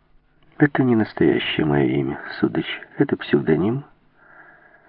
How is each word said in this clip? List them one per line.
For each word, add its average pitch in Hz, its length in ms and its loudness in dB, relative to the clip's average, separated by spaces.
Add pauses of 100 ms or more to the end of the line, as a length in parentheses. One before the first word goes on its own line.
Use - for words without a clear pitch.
(560)
«Это 143 260 2
не 123 140 4
настоящее - 680 0
мое 71 200 2
имя, 67 340 -2 (180)
сударь, 82 280 -2 (320)
это - 180 0
псевдоним, 95 680 0 (1040)